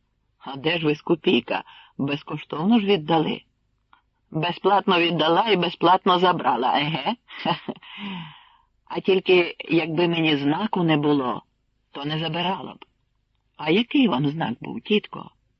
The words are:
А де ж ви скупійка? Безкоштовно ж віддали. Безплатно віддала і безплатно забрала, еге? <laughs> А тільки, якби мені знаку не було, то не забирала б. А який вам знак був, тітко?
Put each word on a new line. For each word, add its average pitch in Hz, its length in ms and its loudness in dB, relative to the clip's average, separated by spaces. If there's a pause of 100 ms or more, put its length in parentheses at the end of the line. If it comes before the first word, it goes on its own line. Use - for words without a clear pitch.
(380)
А 135 180 -14
де 156 220 -2
ж 160 80 -4
ви 151 80 2
скупійка? 156 720 0 (340)
Безкоштовно 151 840 -2
ж 196 60 -2
віддали. 165 560 0 (880)
Безплатно 180 720 0
віддала 170 480 2
і 202 80 2
безплатно 175 600 2
забрала, 135 600 2
еге? 156 380 -4 (280)
<laughs> 170 120 -2 (1300)
А 170 120 -8
тільки, 185 580 2
якби 165 500 0
мені 160 280 0
знаку 165 460 -2
не 160 140 2
було, 143 460 0 (500)
то 143 120 -12
не 151 140 -6
забирала 165 560 -6
б. - 100 -20 (720)
А 151 140 -2
який 233 380 2
вам 147 200 0
знак 160 320 -4
був, - 200 -10
тітко? - 500 -4 (300)